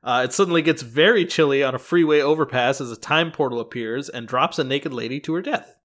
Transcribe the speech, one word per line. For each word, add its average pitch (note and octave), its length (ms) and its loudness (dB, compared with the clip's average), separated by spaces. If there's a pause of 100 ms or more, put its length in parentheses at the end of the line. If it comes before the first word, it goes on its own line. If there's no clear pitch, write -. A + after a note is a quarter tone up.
Uh, B2 200 0
it B2+ 80 -4
suddenly F3 300 2
gets D#3 200 0
very E3 440 4
chilly C#3 380 2
on C3 100 -2
a B2 60 -6
freeway D3+ 400 4
overpass C#3 600 0
as A#2+ 120 -8
a G#2+ 40 -12
time D#3+ 360 -2
portal B2 260 -2
appears A#2+ 500 -6
and A#2 200 -12
drops C3 320 0
a C#3 40 -2
naked C#3 300 -4
lady A#2+ 240 -6
to D#3 160 -6
her F3+ 80 -4
death. - 320 -6 (100)